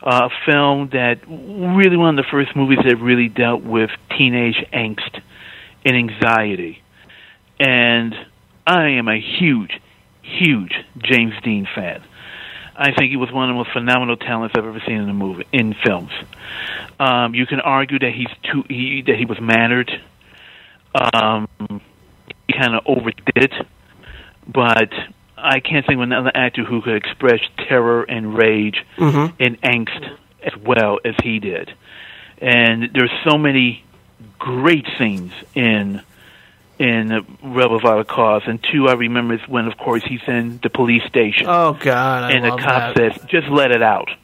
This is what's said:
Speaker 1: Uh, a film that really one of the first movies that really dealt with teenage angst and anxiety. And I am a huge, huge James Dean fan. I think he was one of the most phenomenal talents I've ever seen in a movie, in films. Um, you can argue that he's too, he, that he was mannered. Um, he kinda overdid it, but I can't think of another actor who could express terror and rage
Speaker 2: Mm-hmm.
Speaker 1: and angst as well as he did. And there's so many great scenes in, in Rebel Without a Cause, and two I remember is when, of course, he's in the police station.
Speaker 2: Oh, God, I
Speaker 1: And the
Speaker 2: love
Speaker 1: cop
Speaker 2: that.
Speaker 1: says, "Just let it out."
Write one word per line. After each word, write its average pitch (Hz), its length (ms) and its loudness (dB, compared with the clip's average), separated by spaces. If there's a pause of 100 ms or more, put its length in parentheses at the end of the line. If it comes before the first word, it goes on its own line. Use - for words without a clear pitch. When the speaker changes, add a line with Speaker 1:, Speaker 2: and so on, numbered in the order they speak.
Speaker 1:
Uh, 123 300 2
a - 180 -10
film 143 440 2
that 123 340 0
really 180 680 2
one 165 200 4
of 135 80 0
the - 60 -8
first 139 240 0
movies 135 300 4
that 123 100 4
really 120 320 2
dealt 117 340 0
with 113 300 0 (260)
teenage 120 380 2 (160)
angst 110 480 -6 (640)
and 127 140 2
anxiety. 107 840 0 (800)
And 120 560 2 (500)
I 165 260 4
am 120 180 0
a 110 100 0
huge, 123 600 0 (440)
huge 120 500 -2 (240)
James 117 360 0 (100)
Dean 104 320 -2
fan. 92 260 -8 (760)
I 139 180 0
think 135 180 0
he 139 60 -4
was 123 140 -4
one 127 180 -2
of 123 40 -2
the 123 40 -2
most 120 140 -4
phenomenal 123 460 0
talents 113 400 -6
I've 110 80 -2
ever 110 220 -10
seen 117 100 -2
in 104 120 -2
a 101 40 -4
movie, 95 380 -4
in 113 220 0
films. 92 380 -2 (880)
Um, 123 360 0
you 123 100 0
can 139 140 -4
argue 135 400 0
that 123 140 -2
he's 120 160 -8 (140)
too, 139 260 -2
he, 131 360 -4
that 123 120 2
he 120 80 -2
was 110 160 -8
mannered. 117 500 2 (1040)
Um, 110 520 2 (1000)
he - 60 -4
kinda 117 320 0
overdid 123 500 -2
it, 135 180 2 (920)
but 113 440 2 (460)
I 135 220 0
can't 143 260 -2
think 143 120 2
of 123 60 0
another 127 300 0
actor 127 300 -2
who 117 180 -2
could 113 140 -2
express 117 440 2 (280)
terror 117 360 2
and 110 320 -6
rage 110 420 2 (200)
Speaker 2:
Mm-hmm. 151 460 2
Speaker 1:
and 123 180 0
angst 120 500 -4 (320)
as - 140 -6
well 107 460 2
as 113 200 -4
he 110 160 -2
did. 90 340 -8 (680)
And 117 540 2
there's 123 180 2 (160)
so 151 100 4
many 135 460 0 (560)
great 135 460 0 (120)
scenes 98 360 -2 (220)
in, 104 460 0 (800)
in 110 460 0 (180)
Rebel 123 320 2
Without 110 240 4
a 110 60 -2
Cause, 107 420 2
and 113 120 -4 (120)
two 135 160 2
I 127 60 4
remember 120 420 -2
is 110 120 -6
when, 120 200 -2
of 113 100 -8
course, 117 260 -2
he's 123 240 -8
in 120 360 -4
the 117 60 0
police 120 380 2
station. 110 400 0
Speaker 2:
Oh, 170 320 2
God, 127 440 0
I 123 100 -2
Speaker 1:
And 123 100 2
the 117 60 2
Speaker 2:
love 123 100 -2
Speaker 1:
cop 123 360 0
Speaker 2:
that. 117 200 4
Speaker 1:
says, - 140 -20
"Just 170 200 0
let 143 220 4
it 117 120 4
out." 107 260 2 (140)